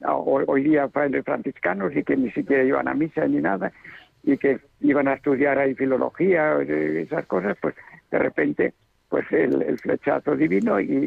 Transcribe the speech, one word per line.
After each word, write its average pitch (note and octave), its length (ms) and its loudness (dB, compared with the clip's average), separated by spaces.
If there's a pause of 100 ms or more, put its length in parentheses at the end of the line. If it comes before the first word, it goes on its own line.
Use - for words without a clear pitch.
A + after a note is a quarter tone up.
a-, D3 100 0
ho-, C#3 320 0
hoy C#3 180 2
día D3 240 2
frailes C#3 380 -2
franciscanos D#3 720 -4
y C#3+ 80 -2
que C#3+ 120 0
ni - 160 0
siquiera C3+ 320 0
iban C3 240 2
a C3+ 60 -4
misa D#3 340 -2
ni C#3+ 140 0
nada, F#3+ 300 -2 (520)
y C#3 140 2
que C3+ 220 0 (220)
iban C#3+ 260 2
a C3+ 60 2
estudiar C#3 440 0
ahí C#3 160 0
filología, C#3+ 880 0
eh, D3+ 400 -2
esas D#3+ 240 -6
cosas, F#3 340 -2
pues - 140 -4 (380)
de - 80 0
repente, - 540 0 (360)
pues - 220 -2
el, C#3 320 2
el D3 160 -2
flechazo C#3+ 560 -2
divino F#3+ 440 2
y, - 60 0 (220)